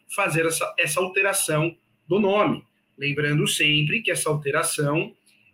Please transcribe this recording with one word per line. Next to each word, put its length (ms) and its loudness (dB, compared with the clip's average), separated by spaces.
fazer 380 0
essa, 320 -2
essa 220 0
alteração 760 0
do 100 2
nome. 460 2
Lembrando 480 0
sempre 560 0
que 80 -2
essa 180 -2
alteração, 840 -2